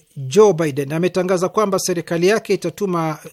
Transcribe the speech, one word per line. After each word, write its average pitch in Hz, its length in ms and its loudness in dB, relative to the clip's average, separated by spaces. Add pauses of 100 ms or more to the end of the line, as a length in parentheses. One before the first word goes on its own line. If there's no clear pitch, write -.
(180)
Joe 175 360 4
Biden 143 400 -2
ametangaza 180 560 0
kwamba 196 300 0
serikali 170 480 -2
yake 214 260 0
itatuma 170 640 -4 (160)